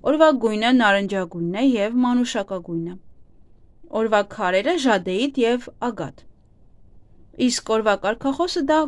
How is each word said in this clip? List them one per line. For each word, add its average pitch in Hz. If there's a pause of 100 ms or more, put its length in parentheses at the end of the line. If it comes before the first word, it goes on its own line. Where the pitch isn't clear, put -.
Օրվա 311
գույնը 220
նարնջագույնն 196
է 240
և 233
մանուշակագույնը։ 196 (960)
Օրվա 220
քարերը՝ 202
ժադեիդ 226
և 240 (100)
ագատ։ 226 (1120)
Իսկ -
օրվա 220
կարգախոսը 277
դա 311